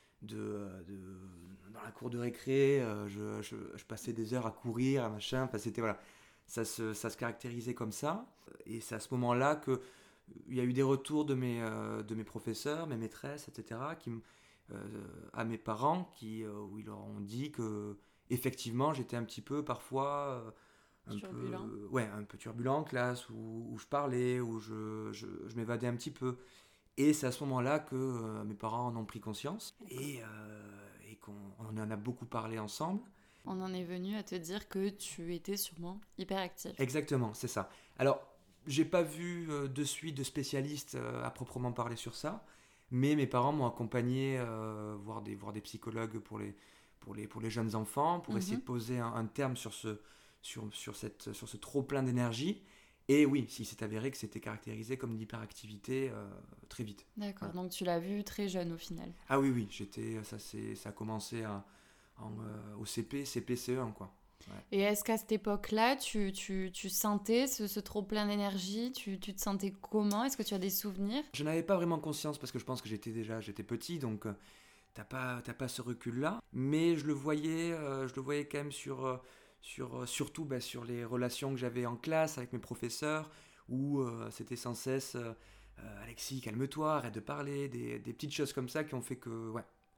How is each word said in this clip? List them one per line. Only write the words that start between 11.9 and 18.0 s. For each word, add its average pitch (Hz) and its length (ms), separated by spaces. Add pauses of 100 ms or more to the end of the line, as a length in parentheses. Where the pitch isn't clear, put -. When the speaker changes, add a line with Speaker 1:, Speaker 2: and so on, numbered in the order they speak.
Speaker 1:
de 107 100
mes 110 120
professeurs, 147 600
mes 143 120
maîtresses, 135 500
et 139 80
cetera, 135 400
qui 165 140
m-, 113 120 (520)
euh, - 40 (560)
à 117 120
mes 113 120
parents, 143 640
qui, 110 240
euh, 107 160
où 104 180
ils - 80
leur 104 140
ont 104 220
dit 120 300
que, 104 460 (320)